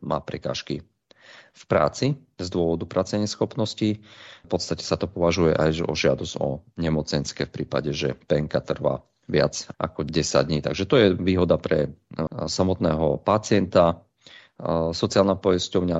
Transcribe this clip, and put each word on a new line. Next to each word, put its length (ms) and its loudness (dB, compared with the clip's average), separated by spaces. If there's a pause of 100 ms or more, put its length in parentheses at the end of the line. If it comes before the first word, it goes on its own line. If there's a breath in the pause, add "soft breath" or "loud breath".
má 160 -2
prekážky 640 -8 (720 loud breath)
v 80 -20
práci 560 2 (160)
z 160 -6
dôvodu 320 0
pracovnej 400 -2
neschopnosti. 720 -2 (480 loud breath)
V 40 -14
podstate 360 -4
sa 80 -2
to 160 -2
považuje 480 2
aj 320 0
o 80 0
žiadosť 400 0
o 240 -4 (160)
nemocenské 720 -2
v 80 -20
prípade, 400 -4
že 160 -2
P 240 -2
N-ka 240 -2
trvá 400 -2 (240)
viac 400 0 (160)
ako 240 -6
desať 480 0
dní. 80 0
Takže 240 -2
to 160 2
je 60 8 (100)
výhoda 400 2
pre, 320 0
e, 0 - (560)
samotného 800 0
pacienta. 720 4
E, 960 -6
sociálna 440 2
poisťovňa, 640 0